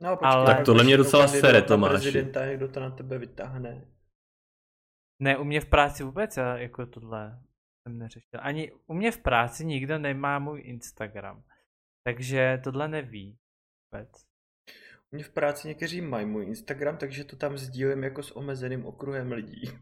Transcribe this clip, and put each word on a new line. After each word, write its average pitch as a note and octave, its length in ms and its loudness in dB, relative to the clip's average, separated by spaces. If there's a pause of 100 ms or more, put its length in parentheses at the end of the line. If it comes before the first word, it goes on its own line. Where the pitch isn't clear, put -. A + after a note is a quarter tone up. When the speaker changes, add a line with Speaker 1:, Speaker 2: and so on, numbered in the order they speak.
Speaker 1:
No, F3+ 160 -4
počkej, C#3 160 2
Speaker 2:
Ale C3 140 6
Speaker 1:
tak C3 100 8
Speaker 3:
Tak A#2+ 100 2
tohle A#2 180 8
mě C3+ 120 10
Speaker 1:
budeš C#3 100 8
Speaker 3:
docela C#3+ 180 8
Speaker 1:
kandidovat C#3 260 6
Speaker 3:
sere, A2+ 100 10
Speaker 1:
na - 60 4
Speaker 3:
Tomáši. G2+ 260 6
Speaker 1:
prezidenta, C3+ 540 0
někdo C3+ 220 -4
to C3 120 -10
na C3 100 -8
tebe C3 280 -10
vytáhne. B2+ 680 -12 (1400)
Speaker 2:
Ne, C3+ 160 2
u C#3+ 60 -6
mě D3 160 -2
v C#3+ 60 -6
práci C#3+ 360 4
vůbec, D#3+ 340 -6
já B2 220 -2
jako A#2+ 280 -10
tohle A2+ 520 -12 (500)
jsem A#2 100 -12
neřešil. A#2 420 -16
Ani D3+ 320 -8 (140)
u D#3+ 80 -10
mě G#3+ 180 -2
v - 60 -14
práci A#2+ 460 0
nikdo D3+ 340 -4
nemá C#3+ 400 -4
můj C#3+ 260 -8
Instagram, G2+ 760 -14 (640)
takže C3 580 0
tohle C#3+ 240 -6
neví A2 480 -12 (560)
vůbec. G#2+ 160 -14 (1040)
Speaker 1:
U C#3+ 40 -12
mě D3 80 -12
v - 60 -20
práci D3 380 -2
někteří E3 320 -8
mají B2 260 -4
můj G#2+ 180 -4
Instagram, D3 520 -6
takže C#3 280 -10
to C#3 120 -20
tam C#3+ 220 -6
sdílím C3+ 460 -4
jako C#3 180 -8
s - 140 -18
omezeným B2+ 500 -8
okruhem B2+ 460 -8
lidí. A2 300 -10 (200)